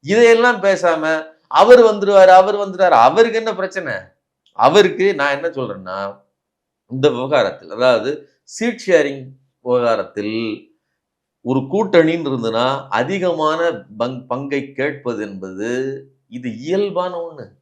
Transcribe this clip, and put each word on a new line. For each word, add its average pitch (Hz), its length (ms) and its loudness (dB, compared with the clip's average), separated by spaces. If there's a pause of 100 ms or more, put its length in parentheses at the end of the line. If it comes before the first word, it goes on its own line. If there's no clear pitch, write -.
இதையெல்லாம் 233 560 4
பேசாம 170 420 0 (480)
அவர் 226 300 6
வந்துருவாரு, 202 500 6
அவர் 190 260 6
வந்துருவாரு. 185 420 0
அவருக்கு 226 400 4
என்ன 220 160 -6
பிரச்சனை? 185 380 -8 (680)
அவருக்கு 175 540 4
நான் 143 240 -2
என்ன 139 120 -6
சொல்றேன்னா, 98 500 -10 (920)
இந்த 131 180 0
விவகாரத்தில், 123 640 -2
அதாவது 120 400 0 (380)
சீட் 233 340 -8
ஷேரிங் 143 400 0 (420)
விவகாரத்தில் 110 680 -2 (1080)
ஒரு 131 220 -2
கூட்டணின்னு 170 600 0
இருந்ததுன்னா 117 380 -2 (240)
அதிகமான 156 680 -2 (380)
பங்-, 123 300 -6
பங்கை 139 340 -6 (120)
கேட்பது 127 500 -8
என்பது 98 460 -10 (600)
இது 123 180 -14 (100)
இயல்பான 175 640 -6
ஒண்ணு. 160 260 -14 (160)